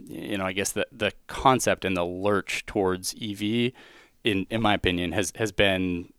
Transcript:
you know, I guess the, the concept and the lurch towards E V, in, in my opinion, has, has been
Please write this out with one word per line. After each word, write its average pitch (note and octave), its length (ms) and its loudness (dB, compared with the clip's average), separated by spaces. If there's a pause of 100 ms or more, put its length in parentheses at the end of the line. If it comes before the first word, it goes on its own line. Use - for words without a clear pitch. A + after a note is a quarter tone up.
you G2 300 -6
know, F#2+ 80 -2
I F#2+ 60 -2
guess F#2+ 200 -2
the, - 180 -2
the A2 220 -2 (160)
concept - 560 2
and F#2 120 0
the F2 80 0
lurch F#2 640 -2
towards F#2 480 0
E G#2+ 200 -8
V, A2+ 400 0 (500)
in, G2 260 2
in A2+ 100 -2
my G#2 140 4
opinion, F2+ 380 0
has, F#2 240 -2
has G#2+ 160 -2
been F#2 680 2